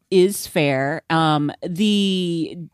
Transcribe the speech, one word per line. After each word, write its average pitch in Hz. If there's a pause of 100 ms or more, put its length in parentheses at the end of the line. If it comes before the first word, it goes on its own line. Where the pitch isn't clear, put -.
(120)
Is 190
fair. 143
Um, 156 (160)
the 185 (160)